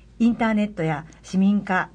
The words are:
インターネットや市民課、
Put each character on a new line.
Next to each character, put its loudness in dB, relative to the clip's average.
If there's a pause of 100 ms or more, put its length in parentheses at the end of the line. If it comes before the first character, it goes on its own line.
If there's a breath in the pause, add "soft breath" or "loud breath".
(200 loud breath)
イ 4
ン 0
タ -2
ー 0
ネ 0
ッ -6
ト -6
や -4 (180 loud breath)
市 -6
民 4
課、 -2